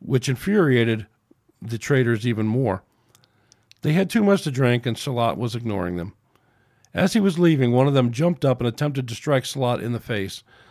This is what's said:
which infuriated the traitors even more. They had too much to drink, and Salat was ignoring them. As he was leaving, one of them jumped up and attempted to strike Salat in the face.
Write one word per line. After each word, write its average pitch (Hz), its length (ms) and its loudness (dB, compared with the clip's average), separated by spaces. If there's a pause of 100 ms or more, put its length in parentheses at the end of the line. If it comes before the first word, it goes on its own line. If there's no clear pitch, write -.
which - 280 -2
infuriated 123 800 2 (540)
the 110 180 -10
traitors 117 480 0
even 110 200 0
more. 113 360 0 (1000)
They 156 120 0
had 185 160 0
too 220 120 2
much 196 200 2
to 156 80 -4
drink, 123 340 2
and 117 120 -4
Salat 117 420 -2
was 113 160 -4
ignoring 98 420 -4
them. 87 180 -8 (800)
As - 220 0
he 226 60 2
was 190 180 0
leaving, 147 340 4
one 127 140 4
of 143 80 2
them 123 180 2
jumped 156 320 -2
up 127 160 2
and 120 80 -2
attempted 135 400 -4
to 117 60 -10
strike 135 320 -2
Salat 120 340 -4
in 120 120 -6
the 113 80 -6
face. 101 420 -6 (280)